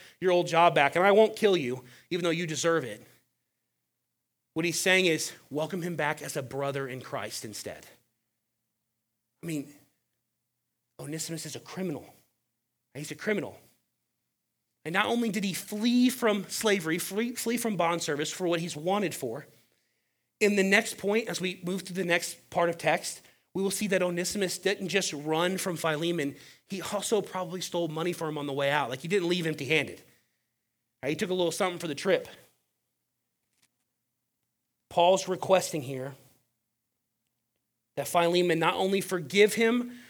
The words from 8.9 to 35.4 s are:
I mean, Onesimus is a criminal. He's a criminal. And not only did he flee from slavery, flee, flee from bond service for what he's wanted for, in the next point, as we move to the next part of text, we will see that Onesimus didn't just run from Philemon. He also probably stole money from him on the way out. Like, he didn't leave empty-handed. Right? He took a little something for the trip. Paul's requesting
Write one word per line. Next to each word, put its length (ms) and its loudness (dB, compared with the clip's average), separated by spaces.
I 40 -10
mean, 260 -6
Onesimus 460 -8
is 80 -12
a 60 -10
criminal. 440 -6
He's 180 -10
a 20 -10
criminal. 440 -4
And 80 -6
not 140 0
only 220 0
did 160 -2
he 80 -2
flee 560 2
from 400 0
slavery, 500 0
flee, 340 -4
flee 240 -4
from 200 -2
bond 260 0
service 280 -2
for 160 -4
what 140 2
he's 160 -6
wanted 380 -2
for, 320 -8
in 160 4
the 60 6
next 360 4
point, 300 -2
as 120 -6
we 240 -4
move 200 -4
to 80 -12
the 120 -4
next 440 -2
part 220 2
of 80 -6
text, 420 0
we 80 -2
will 100 0
see 160 -2
that 140 2
Onesimus 540 -2
didn't 320 -2
just 240 0
run 460 0
from 180 -4
Philemon. 600 -2
He 120 -8
also 400 -2
probably 400 -8
stole 280 -2
money 240 -2
from 180 -6
him 80 -6
on 80 -6
the 60 -4
way 180 0
out. 180 0
Like, 120 -8
he 80 -10
didn't 200 2
leave 180 0
empty-handed. 540 0
Right? 80 -2
He 60 -2
took 140 -4
a 40 0
little 180 2
something 260 -2
for 100 -6
the 60 -4
trip. 340 0
Paul's 380 4
requesting 540 0